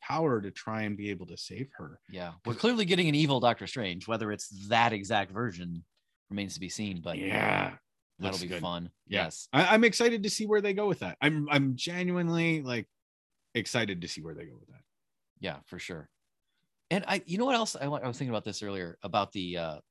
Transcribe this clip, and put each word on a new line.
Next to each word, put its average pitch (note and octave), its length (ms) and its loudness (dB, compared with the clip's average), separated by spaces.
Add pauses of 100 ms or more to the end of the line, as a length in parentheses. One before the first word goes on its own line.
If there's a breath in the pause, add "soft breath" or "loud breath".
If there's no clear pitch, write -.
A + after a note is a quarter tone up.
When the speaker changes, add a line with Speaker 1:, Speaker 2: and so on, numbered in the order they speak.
Speaker 1:
power C#3 400 0
to G2 80 -8
try A2 320 -6
and G#2 140 -2
be G#2 140 -6
able F#2 160 -6
to - 120 -14
save B2+ 380 -10
her. D#3 220 -14 (120)
Speaker 2:
Yeah. F2+ 220 -8 (120)
We're A#2+ 80 -2
Speaker 1:
'Cause A2+ 80 -6
Speaker 2:
clearly A3+ 240 4
getting F3 240 4
an D3 60 4
evil C#3+ 260 4
Doctor A#2 260 4
Strange. F#2 400 -6
Whether A2 240 -2
it's G2+ 380 -8
that A#2 240 6
exact G2 400 0
version F2 520 -6 (440)
remains G2 260 -6
to - 60 -10
be F#2 80 -8
seen, G2 320 -6
but E2 160 -6
Speaker 1:
Yeah. G2 600 0 (420)
Speaker 2:
that'll F#2+ 140 -2
Speaker 1:
Looks F2+ 100 -4
Speaker 2:
be F2 60 -6
Speaker 1:
good. F2+ 120 -4
Speaker 2:
fun. F2 300 -4 (160)
Speaker 1:
Yeah. G2 180 0
Speaker 2:
Yes. - 300 -8
Speaker 1:
I, F3+ 200 8
I'm A3+ 100 8
excited A#3 400 4
to G#3 60 0
see - 160 -2
where G#3 140 4
they G3+ 140 0
go G#3 120 0
with F#3+ 120 2
that. - 240 -6
I'm, D3 280 4
I'm C#3 260 4
genuinely, E3+ 840 0
like, A#2+ 240 -2 (680)
excited G#2 480 0
to E2+ 60 -6
see - 120 -8
where D#2 140 -10
they E2+ 100 -12
go D2 140 -16
with - 100 -20
that. - 140 -20 (580)
Speaker 2:
Yeah, E2+ 260 -6
for F2+ 120 -14
sure. E2 320 -10 (800)
And F#3+ 160 2
I, F#3+ 200 0
you E3+ 120 -4
know A#3+ 80 0
what C4+ 80 4
else? A3+ 240 0
I, C#3 100 -4
wa-, D3 140 -2
I B2+ 60 -2
was A#2+ 100 -4
thinking B2+ 120 -4
about G#2+ 140 -2
this G#2 180 -6
earlier F#2+ 400 -6
about G2 300 0
the, F2+ 260 -4
uh, D#2+ 200 -4 (120)